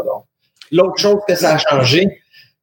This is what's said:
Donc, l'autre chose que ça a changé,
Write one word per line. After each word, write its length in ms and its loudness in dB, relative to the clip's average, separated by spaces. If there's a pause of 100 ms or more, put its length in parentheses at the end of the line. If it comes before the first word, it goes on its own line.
Donc, 200 -8 (460)
l'autre 280 0
chose 180 2 (100)
que 60 0
ça 220 0
a 20 2
changé, 500 0 (560)